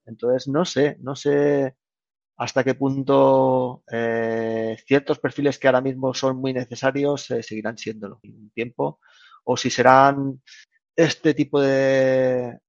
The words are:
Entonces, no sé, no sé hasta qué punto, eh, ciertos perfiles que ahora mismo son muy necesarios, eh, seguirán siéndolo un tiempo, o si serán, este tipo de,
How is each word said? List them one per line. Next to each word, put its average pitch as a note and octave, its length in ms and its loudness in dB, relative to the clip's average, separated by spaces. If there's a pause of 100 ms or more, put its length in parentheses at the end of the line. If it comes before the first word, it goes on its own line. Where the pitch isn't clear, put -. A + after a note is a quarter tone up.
Entonces, B2 420 -4
no D3+ 160 0
sé, D3 360 -2
no B2+ 160 -10
sé C#3+ 600 0 (600)
hasta B2 280 -2
qué B2+ 100 0
punto, C3+ 1080 2 (100)
eh, A2+ 840 -4 (100)
ciertos C#3 320 0
perfiles C#3+ 400 -2
que - 100 -2
ahora B2+ 140 4
mismo C3 320 -4
son C3 240 -2
muy C3 160 -4
necesarios, C3+ 760 -4
eh, A#2 120 -4
seguirán A2 340 -8
siéndolo A2 460 -12
un A2 320 -20
tiempo, C#3 460 -6 (440)
o B2+ 140 0
si C3 100 -4
serán, C3+ 720 4 (560)
este D#3 380 2
tipo C#3+ 260 0
de, C3 960 0 (100)